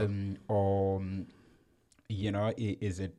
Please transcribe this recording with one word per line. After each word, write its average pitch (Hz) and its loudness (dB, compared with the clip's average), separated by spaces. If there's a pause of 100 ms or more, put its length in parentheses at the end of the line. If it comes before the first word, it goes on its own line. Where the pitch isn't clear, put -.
Um, 98 -2 (100)
or, 98 2
um, 95 -4 (840)
you 104 0
know, 101 0
i-, 110 0
is 95 -2
it, 92 -6